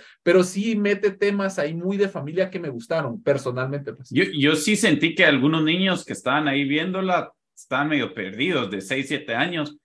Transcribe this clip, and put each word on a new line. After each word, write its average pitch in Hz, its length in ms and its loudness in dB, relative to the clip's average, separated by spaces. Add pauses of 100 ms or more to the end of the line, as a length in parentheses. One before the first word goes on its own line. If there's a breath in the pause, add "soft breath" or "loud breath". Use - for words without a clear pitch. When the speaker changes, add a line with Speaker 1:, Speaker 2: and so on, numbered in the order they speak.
(220 loud breath)
Speaker 1:
pero 180 220 6
sí 208 320 -2
mete 202 340 2
temas 196 480 0
ahí 156 160 -2
muy 185 240 -2
de 196 120 2
familia 170 420 -2
que 180 80 -8
me 165 100 -6
gustaron, 123 540 -4
personalmente, 131 720 -2
pues. - 180 -20
Speaker 2:
Yo, 160 140 4
yo 156 300 2
sí 208 200 2
sentí 165 400 2
que 180 100 6
algunos 151 380 4
niños 180 420 0
que - 80 -10
estaban 147 340 -2
ahí 139 180 0
viéndola 180 680 -2 (240)
estaban 143 320 -2
medio 131 240 -2
perdidos, 113 560 -2
de 98 120 -6
seis, 131 260 -4
siete 135 260 -6
años. 151 520 -4